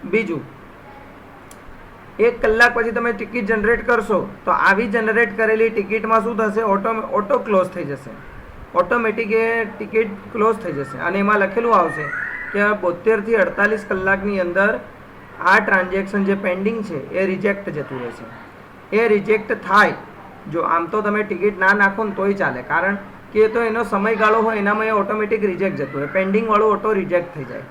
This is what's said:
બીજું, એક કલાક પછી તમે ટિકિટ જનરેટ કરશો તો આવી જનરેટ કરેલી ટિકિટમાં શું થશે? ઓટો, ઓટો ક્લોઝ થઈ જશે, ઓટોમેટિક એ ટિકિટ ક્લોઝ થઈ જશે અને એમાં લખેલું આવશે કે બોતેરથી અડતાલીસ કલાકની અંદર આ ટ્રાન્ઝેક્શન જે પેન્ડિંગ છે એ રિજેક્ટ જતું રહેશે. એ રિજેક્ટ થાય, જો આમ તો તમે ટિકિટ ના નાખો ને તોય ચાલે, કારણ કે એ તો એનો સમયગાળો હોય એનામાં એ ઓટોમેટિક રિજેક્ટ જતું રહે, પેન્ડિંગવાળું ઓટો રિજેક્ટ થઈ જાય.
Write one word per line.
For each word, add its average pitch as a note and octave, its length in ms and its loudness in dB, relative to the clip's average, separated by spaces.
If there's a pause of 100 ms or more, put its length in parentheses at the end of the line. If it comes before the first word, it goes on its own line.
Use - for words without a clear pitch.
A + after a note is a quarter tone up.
(160)
બીજું, E3+ 280 -2 (1800)
એક A#3 240 2
કલાક A#3 320 4
પછી A3+ 240 0
તમે A#3 160 0
ટિકિટ A3 400 -2
જનરેટ G#3+ 320 0
કરશો A3 320 2 (240)
તો F3+ 160 0
આવી G3 380 4
જનરેટ A3 420 2
કરેલી A3 320 4
ટિકિટમાં A3 560 0
શું A3+ 160 -4
થશે? G#3 180 0 (140)
ઓટો, A3+ 200 0 (180)
ઓટો G#3 260 2
ક્લોઝ F#3 320 2
થઈ D#3 220 -8
જશે, C3 180 -12 (640)
ઓટોમેટિક A3 580 0
એ A3+ 160 2 (180)
ટિકિટ G#3 560 -2 (100)
ક્લોઝ G#3+ 320 0
થઈ D#3 140 -6
જશે - 300 -8
અને F#3+ 120 0
એમાં G3+ 260 4
લખેલું A3+ 340 2
આવશે D#3 260 0 (400)
કે G3+ 200 0 (160)
બોતેરથી G#3 600 0
અડતાલીસ G#3 440 0
કલાકની F#3+ 560 0
અંદર F3 240 2 (840)
આ G3+ 80 8
ટ્રાન્ઝેક્શન F#3+ 680 0
જે G3 160 2
પેન્ડિંગ G3 340 -2 (120)
છે D#3 100 -6 (220)
એ F#3+ 100 2
રિજેક્ટ G3 340 -2 (120)
જતું C3 260 -8
રહેશે. A2+ 240 -12 (640)
એ A3 220 2
રિજેક્ટ G#3+ 380 0 (140)
થાય, F#3+ 320 4 (560)
જો E3 100 0 (120)
આમ E3+ 180 0
તો G#3+ 80 0
તમે G#3 220 0
ટિકિટ G3+ 400 -2
ના F#3+ 180 6
નાખો G3 260 2
ને F#3+ 120 -6
તોય G3 220 0
ચાલે, C3 280 -2
કારણ F#3 320 0 (320)
કે G#3+ 140 6
એ - 100 2
તો A#3 140 2
એનો A#3 120 0
સમયગાળો G#3+ 640 2
હોય A3 180 0
એનામાં G#3+ 300 0
એ - 80 2
ઓટોમેટિક G#3 500 0
રિજેક્ટ F3+ 300 -2
જતું C#3 240 -4
રહે, C#3+ 100 -6
પેન્ડિંગવાળું G#3 640 2
ઓટો G#3+ 240 0
રિજેક્ટ F3 340 -2
થઈ C3+ 160 -10
જાય. A2 200 -12